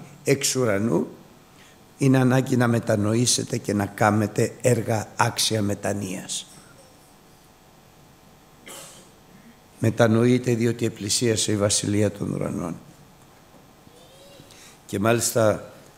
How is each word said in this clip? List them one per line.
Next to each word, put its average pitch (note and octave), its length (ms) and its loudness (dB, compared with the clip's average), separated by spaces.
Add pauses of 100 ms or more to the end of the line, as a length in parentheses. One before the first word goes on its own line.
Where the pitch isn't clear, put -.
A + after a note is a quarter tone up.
(240)
εξ C#3 320 0
ουρανού, B2 520 0 (920)
είναι C3 200 4
ανάγκη B2+ 400 2
να A#2+ 100 4
μετανοήσετε A2+ 920 0
και G#2 160 -4
να G2+ 120 0
κάμετε G#2+ 760 0
έργα A2+ 540 0
άξια A2 460 0
μετανοίας. G2+ 840 -6 (3250)
Μετανοείτε, A#2+ 760 2
διότι A#2 320 -2
επλησίασε G#2+ 680 -2
η G#2+ 60 0
βασιλεία G2+ 540 0
των F#2+ 220 -6
ουρανών. F2 420 -6 (2000)
Και A2 140 -4
μάλιστα A2 720 2 (240)